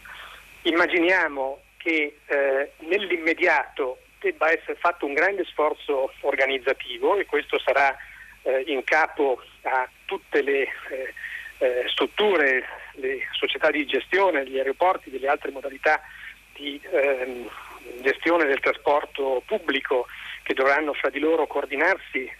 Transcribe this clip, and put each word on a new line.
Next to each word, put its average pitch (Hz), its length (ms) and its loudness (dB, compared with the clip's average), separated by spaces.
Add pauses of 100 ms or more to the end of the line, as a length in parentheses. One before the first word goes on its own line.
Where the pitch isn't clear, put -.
(640)
Immaginiamo 165 960 2 (160)
che, 156 480 -2
eh, 139 540 2
nell'immediato 165 1200 0 (220)
debba 175 300 0
essere 160 260 -2
fatto 175 280 0
un 143 80 -4
grande 175 320 0
sforzo 147 760 0
organizzativo 135 1000 0
e 180 80 -2
questo 147 320 0
sarà, 135 360 2 (480)
eh, 131 240 0
in 135 180 -2
capo 156 580 2 (200)
a 127 260 0 (160)
tutte - 380 -2
le, 139 200 2
eh, 123 60 0 (880)
eh, 123 300 2
strutture, 143 760 2 (280)
le 131 280 -6 (120)
società 139 380 0
di 147 160 -2
gestione, 151 600 2
gli 131 120 -4
aeroporti, 156 520 0
delle 131 180 -4
altre 151 220 0
modalità 139 500 0 (540)
di, 143 260 -10 (100)
ehm, 127 580 0 (540)
gestione 160 420 2
del 139 160 2
trasporto 135 840 0
pubblico 139 640 -2 (360)
che - 120 -4
dovranno 139 380 2
fra - 180 -2
di 143 80 -6
loro 156 280 4
coordinarsi, 143 920 -2